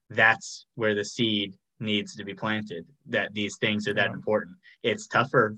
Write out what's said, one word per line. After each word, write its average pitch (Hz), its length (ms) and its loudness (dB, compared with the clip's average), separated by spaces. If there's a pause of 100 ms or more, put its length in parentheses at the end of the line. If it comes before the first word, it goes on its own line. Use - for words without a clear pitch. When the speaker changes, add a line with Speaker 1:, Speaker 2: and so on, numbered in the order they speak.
(100)
Speaker 1:
that's 110 640 2
where 110 200 2
the 101 100 0
seed 104 520 -2 (240)
needs 104 360 -2
to 104 80 -12
be 98 100 -8
planted, 107 500 -4 (220)
that 104 260 -2
these 104 260 -4
things 104 280 0
are 101 80 0
that 101 160 2
Speaker 2:
Yeah. - 40 -10
Speaker 1:
important. - 420 -2 (260)
It's 110 240 0
tougher 113 520 2